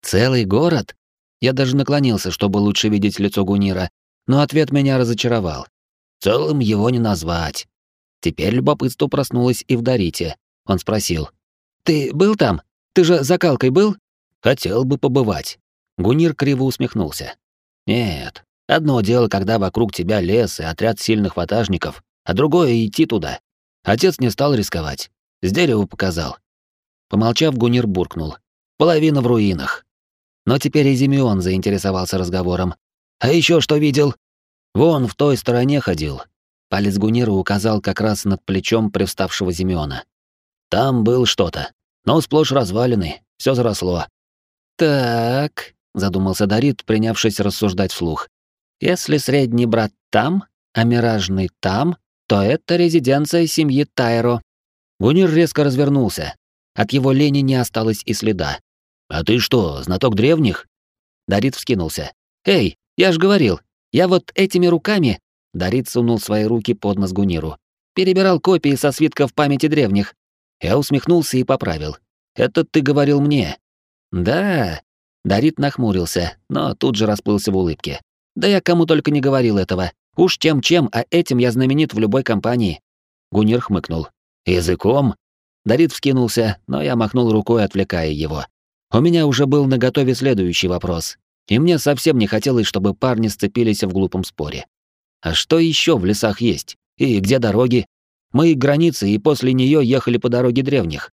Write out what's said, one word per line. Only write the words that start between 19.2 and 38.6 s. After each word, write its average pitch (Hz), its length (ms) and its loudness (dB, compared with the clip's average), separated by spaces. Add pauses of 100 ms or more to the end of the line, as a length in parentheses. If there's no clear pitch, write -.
когда 98 280 -2
вокруг 98 360 -2
тебя 95 280 -2
лес 104 380 0
и 82 40 -10
отряд 98 360 -4
сильных 107 360 -2
ватажников, 95 680 -4 (200)
а - 100 -4
другое — 139 520 2
идти 127 200 0
туда. 78 340 -6 (440)
Отец 131 360 0
не 123 100 0
стал 143 240 0
рисковать. 82 560 -4 (320)
С 92 100 -2
дерева 113 340 2
показал». 82 520 -6 (720)
Помолчав, 117 460 2
Гунир 120 320 2
буркнул: 85 480 -4 (420)
«Половина 156 440 2
в 117 60 0
руинах». 101 580 0 (600)
Но 135 140 0
теперь 143 280 2
и 135 80 4
Зимеон 131 460 2
заинтересовался 95 760 -2
разговором. 90 580 -2 (440)
«А 123 100 0
ещё 165 300 4
что 151 180 0
видел?» 147 380 2 (580)
«Вон 139 340 2
в - 80 -8
той 143 200 2
стороне 127 460 0
ходил». 76 400 -4 (480)
Палец 101 280 0
Гунира 110 340 2
указал 101 500 0
как - 180 -4
раз 107 240 -2
над 98 220 -2
плечом 104 460 0